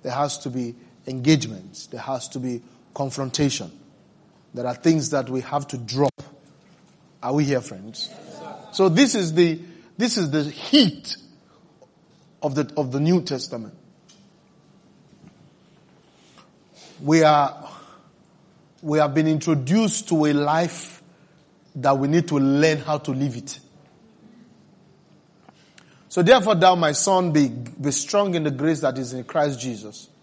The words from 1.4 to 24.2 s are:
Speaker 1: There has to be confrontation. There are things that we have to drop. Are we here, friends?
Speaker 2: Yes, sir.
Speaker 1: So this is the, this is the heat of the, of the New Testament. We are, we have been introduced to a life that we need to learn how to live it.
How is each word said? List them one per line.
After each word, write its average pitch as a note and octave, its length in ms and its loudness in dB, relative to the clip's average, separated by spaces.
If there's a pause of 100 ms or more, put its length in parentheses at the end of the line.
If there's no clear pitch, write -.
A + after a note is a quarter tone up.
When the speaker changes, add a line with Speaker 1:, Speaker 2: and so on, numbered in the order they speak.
Speaker 1:
There A#2+ 80 -12
has C3 300 -8
to C3 100 -10
be B2 200 -6 (320)
confrontation. C3+ 760 -4 (840)
There B2 140 -6
are B2 80 -4
things D#3+ 360 0
that C3 200 -2
we B2+ 120 -4
have C#3 260 -6
to C3+ 100 -8
drop. B2 420 -2 (1000)
Are B2+ 100 -4
we D3+ 120 2
here, C3+ 160 0
friends? G#2 500 -14
Speaker 2:
Yes, - 300 -20
sir. - 140 -16 (180)
Speaker 1:
So F#3+ 160 4
this A#3 260 4
is F3 180 -2
the, E3 280 4 (360)
this A3+ 220 0
is D#3 140 -2
the D3+ 100 0
heat - 760 2 (1300)
of C#3 140 -4
the, D3+ 200 -2
of C#3 140 -4
the C3+ 80 -4
New E3+ 240 2
Testament. B2 520 -10 (3250)
We D#3 220 4
are, D3 480 2 (1120)
we D3+ 160 0
have D3 160 2
been D#3 120 2
introduced D#3 840 0
to D#3 160 2
a D3 60 2
life D#3 680 -2 (760)
that C#3 220 2
we C#3 100 0
need E3+ 200 2
to D3 100 0
learn C#3+ 400 4
how D3+ 200 -4
to C#3+ 140 -6
live C3 240 -4
it. G2+ 240 -14 (2500)